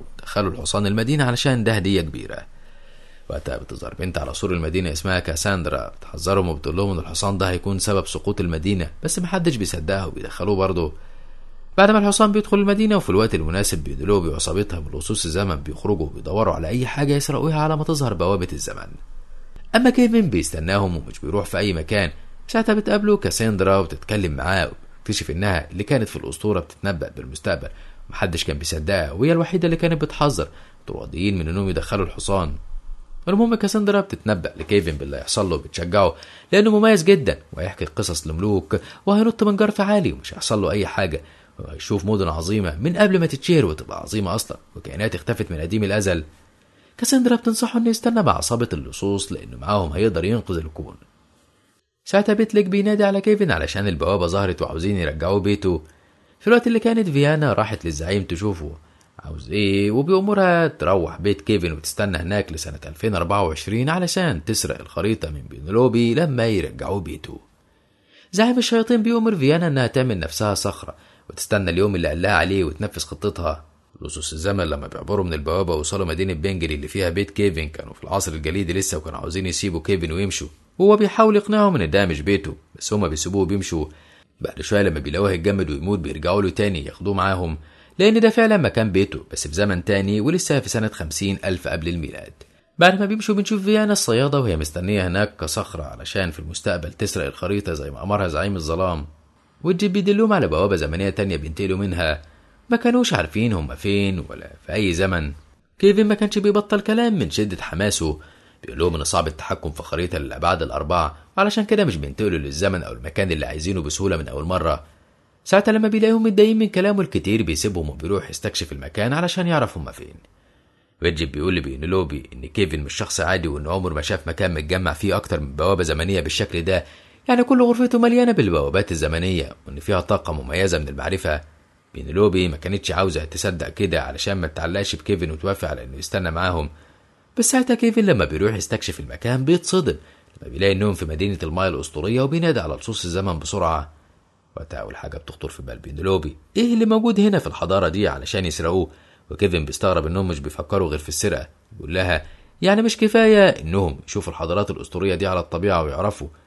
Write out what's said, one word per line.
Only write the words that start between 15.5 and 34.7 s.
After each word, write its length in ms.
بيخرجوا 500
وبيدوروا 480
على 140
أي 200
حاجة 260
يسرقوها 480
على 160
ما 60
تظهر 300
بوابة 400
الزمن. 340
أما 140
كيفن 400
بيستناهم 680
ومش 220
بيروح 260
في 120
أي 160
مكان. 380
ساعتها 260
بتقابله 440
كاساندرا 600
وبتتكلم 540
معاه 400
وبتكتشف 340
إنها 400
اللي 120
كانت 260
في 60
الأسطورة 440
بتتنبأ 500
بالمستقبل، 600
محدش 340
كان 140
بيصدقها 540
وهي 200
الوحيدة 340
اللي 120
كانت 240
بتحذر 460
الطرواديين 600
من 80
إنهم 220
يدخلوا 360
الحصان. 480
المهم 280
كاساندرا 460
بتتنبأ 560
لكيفن 340